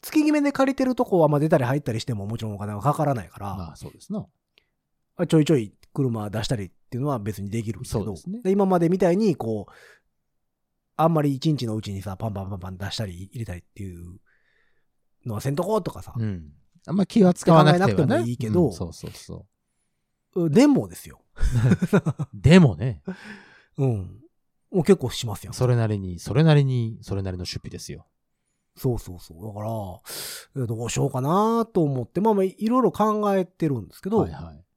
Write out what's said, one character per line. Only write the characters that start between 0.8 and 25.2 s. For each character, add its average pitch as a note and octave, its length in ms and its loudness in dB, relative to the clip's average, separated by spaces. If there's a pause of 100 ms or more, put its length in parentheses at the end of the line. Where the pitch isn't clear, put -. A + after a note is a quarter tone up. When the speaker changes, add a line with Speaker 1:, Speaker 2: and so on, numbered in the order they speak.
Speaker 1:
る B3+ 120 -2
と A#3+ 100 -2
こ F#3+ 140 2
は、 D3+ 80 6
ま D3 100 2
あ、 - 20 2
出 D3+ 80 0
た D#3+ 120 4
り C3 40 0
入 B2+ 140 0
っ D3 40 -4
た - 100 -6
り A2 80 -2
し - 60 -10
て - 100 -4
も G2 100 -6
も A2 140 -6
ち - 40 -8
ろ A2 60 -6
ん G#2 60 -8
お - 20 -12
金 G#2 160 -8
は G2+ 80 -8
か C#3+ 140 2
か D#3 100 0
ら C#3+ 80 0
な A2 100 -6
い E2 60 -18
か - 100 -20
ら、 G2+ 160 -8
Speaker 2:
ま E2+ 180 -10
あ、 - 20 -20
そ - 140 -16
う - 20 -20
で - 100 -20
す - 100 -14
な。 G3+ 140 -8 (1000)
Speaker 1:
ち - 80 2
ょ D#3 40 8
い D3+ 60 4
ち E3 60 2
ょ D3+ 60 6
い G#2+ 140 -2 (220)
車 A#2 380 -2
出 G#2+ 120 -4
し - 40 -6
た C#3 80 0
り G2+ 100 -6
っ F2 60 -16 (180)
て A#2+ 80 -8
い - 20 -4
う C3 40 -4
の D3 60 -2
は C3 100 -2
別 G2+ 240 -8
に G2 80 -8
で A#2 100 -4
き A2 100 -6
る G2+ 80 -10
ん B2+ 40 -10
で - 60 -14
す - 40 -10
け A2+ 60 -2
ど、 F#2+ 60 -4
Speaker 2:
そ G#2+ 80 -8
う - 20 -10
で - 60 -16
す - 100 -14
ね。 A#3 100 -10
Speaker 1:
で、 F#3+ 100 0
今 G3 140 4
ま F#3 140 2
で E3 100 2
み F#3+ 80 2
た F#3 140 4
い F3 60 2
に、 G#3 180 2
こ A2 340 -6
う、 - 40 -20 (1200)
あ D3+ 80 2
ん E3 80 4
ま D#3 80 2
り C#3+ 140 0
一 D#3 160 0
日 B2+ 160 -2
の A2 80 -4
う A2 80 -4
ち G#2 100 -8
に G2 80 -8
さ、 F#2+ 160 -10
パ A2+ 120 -6
ン G#2 40 -8
パ G2 100 -8
ン F#2+ 60 -10
パ G2+ 60 -8
ン F#2 40 -10
パ F#2 120 -12
ン F#2 60 -14
出 F#2 140 -8
し - 60 -10
た A2+ 80 -6
り F#2 200 -12
入 - 140 -16
れ A2+ 60 -6
た F#2 80 -10
り F2 60 -12
っ - 40 -20
て - 200 -16
い F#2 120 -12
う F2 240 -18 (1040)
の A2 100 -8
は G#2+ 60 -8
せ C3+ 100 -4
ん D3 40 -4
と F3 80 -2
こ G#3+ 180 0
と - 100 -6
か G2 100 -16
さ。 - 160 -18
Speaker 2:
う A2+ 80 -4
ん。 E2+ 260 -8 (360)
あ - 40 -6
ん D#3+ 40 -2
ま G3 100 2
気 - 180 4
は F3+ 120 6
使 - 180 4
わ F#3+ 100 10
な D#3 100 8
く - 40 4
て - 40 2
は - 80 4
ね。 G#2+ 40 2
Speaker 1:
考 E3 80 2
え - 40 4
な B3+ 100 2
く - 0 -
て - 80 2
も A#2 40 -4
い B2 60 -4
い - 40 -8
け B2 120 -6
ど、 E3 180 4
Speaker 2:
う - 20 2
ん、 F#2+ 40 -8
そ E2+ 140 -8
う E2 60 -12
そ - 140 -14
う - 40 -12
そ F2 340 -16 (880)
う。 E3+ 140 0
Speaker 1:
で G3+ 160 8
も F#3 220 4
で E2 80 -16
す - 120 -20
よ。 - 140 -20 (600)
Speaker 2:
<laughs> E3 520 0
で C#3 260 8
も C3 160 6
ね。 G#2+ 280 -6 (760)
Speaker 1:
う C#3 80 -2
ん。 G2+ 340 -4 (520)
も F#3 100 0
う - 20 0
結 F#3+ 140 6
構 A#2+ 140 -6
し - 160 -8